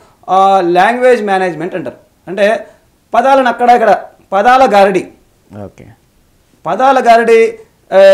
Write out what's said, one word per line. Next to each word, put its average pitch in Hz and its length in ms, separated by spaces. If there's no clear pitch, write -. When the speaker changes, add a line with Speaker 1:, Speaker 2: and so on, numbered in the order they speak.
Speaker 1:
ఆ, 190 300
లాంగ్వేజ్ 214 600
మేనేజ్‌మెంట్ 185 520
అంటారు. 135 220
అంటే 202 380
పదాలను 262 340
అక్కడ 240 220
ఇక్కడ 226 260
పదాల 240 420
గారడి. 196 340
Speaker 2:
ఓకే. - 220
Speaker 1:
పదాల 247 400
గారడి, 226 520
ఆ, 190 60